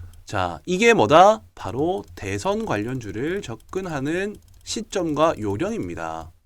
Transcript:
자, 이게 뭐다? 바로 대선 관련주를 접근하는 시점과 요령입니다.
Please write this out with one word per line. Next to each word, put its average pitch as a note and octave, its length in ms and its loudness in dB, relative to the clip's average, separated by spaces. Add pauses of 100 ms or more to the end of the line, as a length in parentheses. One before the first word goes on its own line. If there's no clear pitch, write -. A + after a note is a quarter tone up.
(260)
자, F2+ 400 -4
이게 G#3 280 4
뭐다? F3+ 480 8 (140)
바로 D#3 500 -4 (100)
대선 F3 500 -4
관련주를 B2 760 -6
접근하는 F3 960 -6 (260)
시점과 E3+ 760 -2
요령입니다. F2+ 920 -6 (140)